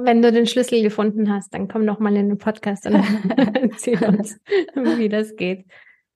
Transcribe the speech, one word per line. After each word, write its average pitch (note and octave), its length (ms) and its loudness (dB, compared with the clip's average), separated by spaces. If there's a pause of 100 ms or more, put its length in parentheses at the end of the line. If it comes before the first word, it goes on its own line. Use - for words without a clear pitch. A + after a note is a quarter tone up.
wenn A#3 180 4
du A#3+ 100 6
den A#3 140 4
Schlüssel A#3+ 360 0
gefunden G#3 500 0
hast, G3 220 -6
dann F#3+ 140 -6
komm A3 180 -2
noch G#3 140 -2
mal G#3 160 0
in G3+ 140 0
den G3+ 80 -2
Podcast G#3 480 -6
und G#3 100 2
<laughs> G#3 580 0
erzähl B3 500 -2
uns, G#3 360 0 (360)
wie A#3 340 0
das G#3+ 260 -4
geht. F#3 300 -6 (500)